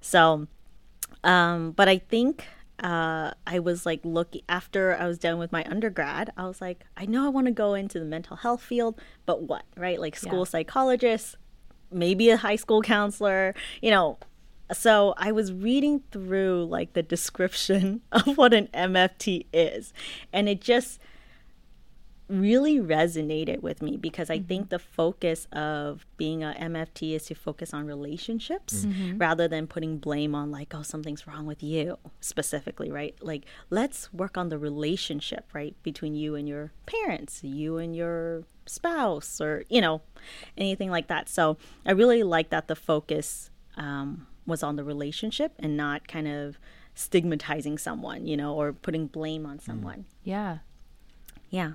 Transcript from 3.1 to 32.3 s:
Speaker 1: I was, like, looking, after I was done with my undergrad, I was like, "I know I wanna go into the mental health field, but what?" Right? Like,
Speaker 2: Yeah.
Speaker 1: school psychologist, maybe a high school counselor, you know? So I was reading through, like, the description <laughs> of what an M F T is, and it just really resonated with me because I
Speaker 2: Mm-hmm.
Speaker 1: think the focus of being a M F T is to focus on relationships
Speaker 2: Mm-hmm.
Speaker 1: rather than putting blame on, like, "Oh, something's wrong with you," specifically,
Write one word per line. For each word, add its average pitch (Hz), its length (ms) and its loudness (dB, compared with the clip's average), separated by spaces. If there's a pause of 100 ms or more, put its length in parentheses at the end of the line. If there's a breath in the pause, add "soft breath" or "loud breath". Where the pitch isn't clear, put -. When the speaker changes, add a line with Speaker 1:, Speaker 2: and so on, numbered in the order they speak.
Speaker 1:
I 180 120 0
was, 175 260 0
like, 165 200 0
looking, 170 440 -2
after 185 480 0
I 175 100 -2
was 175 120 -2
done 170 200 0
with 170 140 -6
my 165 100 -2 (120)
undergrad, 190 640 -2
I 185 120 -6
was 185 120 -14
like, 180 240 -10 (100)
"I 190 80 -10
know 240 220 2
I - 20 2
wanna 262 240 2
go 208 220 2
into 196 240 -4
the 160 80 -6 (100)
mental 165 220 -10
health 240 240 0
field, 233 360 -2 (280 loud breath)
but 170 160 0
what?" - 220 -6 (120)
Right? 180 240 -2
Like, 156 160 -6
Speaker 2:
Yeah. - 140 -10
Speaker 1:
school 185 160 2
psychologist, 240 920 2 (560)
maybe 185 380 6
a 226 80 8
high 208 260 2
school 214 160 6 (160)
counselor, 196 580 2 (280 loud breath)
you 226 80 4
know? 180 280 6 (540)
So 208 460 6
I 202 140 0
was 208 200 0
reading 269 480 2 (100)
through, 190 540 0 (120)
like, 170 180 -6
the 175 80 2
description 190 1040 0
<laughs> - 60 -14
of 277 260 4
what 240 160 10
an 208 180 4
M 185 240 0
F 185 220 4
T 180 340 -4
is, 160 400 2 (400 loud breath)
and 208 160 2
it 202 140 0
just 240 360 2 (1300 soft breath)
really 240 520 4
resonated 160 840 0
with 170 220 -6
me 151 160 -4
because 160 320 -6
I 160 80 0
Speaker 2:
Mm-hmm. 185 80 -6
Speaker 1:
think 190 240 -4
the 180 80 -2
focus 170 720 -2
of 151 540 -6 (100)
being 160 260 -4
a 151 100 -6
M 165 220 -6
F 160 200 -6
T 160 200 -4
is 151 120 -6
to 160 80 -10
focus - 400 -10
on 147 120 -6
relationships 196 1000 -6
Speaker 2:
Mm-hmm. 190 320 -4
Speaker 1:
rather 165 280 4
than 160 200 -2
putting 160 320 -4
blame 147 360 -2
on, 147 160 -4
like, 147 240 -10
"Oh, 151 60 -8
something's 151 460 -10
wrong 151 180 -12
with 151 180 -10
you," 156 360 -4 (220)
specifically, - 720 -6